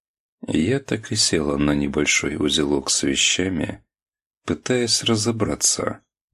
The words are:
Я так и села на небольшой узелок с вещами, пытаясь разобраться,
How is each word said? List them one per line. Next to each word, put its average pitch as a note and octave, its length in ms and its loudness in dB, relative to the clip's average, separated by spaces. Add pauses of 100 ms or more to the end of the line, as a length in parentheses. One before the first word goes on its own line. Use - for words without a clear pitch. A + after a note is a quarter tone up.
(460)
Я G2+ 340 0
так A2 320 -6
и G#2+ 40 -4
села D2 420 2
на D2 160 2
небольшой C#2+ 640 0
узелок D2 540 0
с - 100 0
вещами, D#2 840 0 (640)
пытаясь B2 580 0
разобраться, G#2+ 960 0 (320)